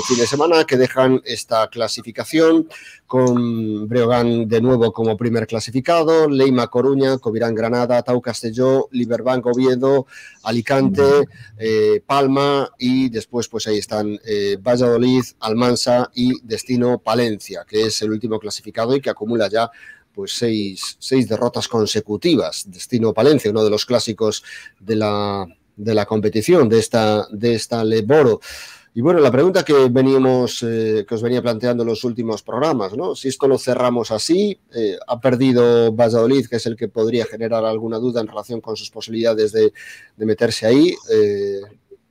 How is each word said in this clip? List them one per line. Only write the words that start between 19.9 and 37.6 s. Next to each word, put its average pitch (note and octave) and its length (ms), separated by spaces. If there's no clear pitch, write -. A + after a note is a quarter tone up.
pues G2 220
seis, G#2+ 640
seis C3 280
derrotas A2+ 420
consecutivas. G#2+ 1040
Destino A2+ 440
Palencia, B2+ 360
uno A2 140
de G#2 60
los G#2 160
clásicos A2 580
de G#2+ 180
la, G2+ 500
de G#2+ 200
la G#2 100
competición, A2 640
de A2+ 100
esta, G#2+ 520
de A2+ 240
esta A2+ 280
Leboro. A2+ 580
Y A2+ 80
bueno, E3+ 200
la C3+ 100
pregunta E3+ 340
que C3+ 240
veníamos, C3 760
eh, A2 440
que A#2+ 60
os A2 80
venía A#2+ 180
planteando A#2 420
en A2+ 60
los A2+ 160
últimos A2+ 380
programas, A#2 520
¿no? D#3+ 200
Si C3+ 140
esto C3+ 200
lo C3 80
cerramos A#2+ 540
así, F#3 500
eh, G#2 320
ha A#2+ 120
perdido A#2+ 760
Valladolid, A#2 520
que A#2+ 100
es A2 100
el A2+ 100
que A2 120
podría A2+ 360
generar A2 400